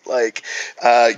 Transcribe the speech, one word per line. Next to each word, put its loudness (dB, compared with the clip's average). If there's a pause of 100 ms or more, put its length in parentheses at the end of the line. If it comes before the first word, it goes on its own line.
Like, -4 (400)
uh, 4